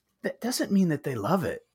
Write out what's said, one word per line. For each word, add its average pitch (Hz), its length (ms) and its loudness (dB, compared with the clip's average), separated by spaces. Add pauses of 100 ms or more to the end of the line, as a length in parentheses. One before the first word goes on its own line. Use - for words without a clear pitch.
(240)
that - 180 -6
doesn't 254 300 -2
mean 190 180 4
that 143 140 -2
they 135 120 -4
love 127 300 0
it. 85 160 -4 (140)